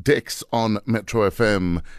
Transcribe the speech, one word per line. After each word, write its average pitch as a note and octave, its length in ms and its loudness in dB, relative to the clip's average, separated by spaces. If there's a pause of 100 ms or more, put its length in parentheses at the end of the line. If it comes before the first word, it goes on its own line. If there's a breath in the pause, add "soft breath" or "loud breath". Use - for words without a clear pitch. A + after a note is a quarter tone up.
decks - 520 0
on A2+ 320 0
Metro A2 380 0
F G2 180 0
M. F#2 400 2 (180 soft breath)